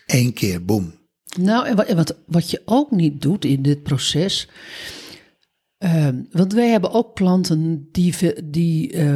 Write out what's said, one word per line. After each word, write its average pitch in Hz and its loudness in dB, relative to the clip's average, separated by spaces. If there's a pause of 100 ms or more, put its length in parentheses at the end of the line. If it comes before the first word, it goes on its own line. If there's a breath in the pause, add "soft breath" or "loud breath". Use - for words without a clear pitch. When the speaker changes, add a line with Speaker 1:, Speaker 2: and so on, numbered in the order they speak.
Speaker 1:
één 123 2
keer, 90 -4
boem. 95 -2 (440)
Speaker 2:
Nou, 214 0
en 233 -2
wa-, 208 2
en - -2
wat, 160 0 (100)
wat 165 0
je - -6
ook 285 0
niet 160 0
doet 170 0
in 139 0
dit 143 0
proces, - -2 (1300 loud breath)
ehm, 151 0
want 185 0
wij 240 2
hebben 190 2
ook 226 0
klanten 160 0
die 175 2
ve-, - -2
die, 160 -2
eh, 147 0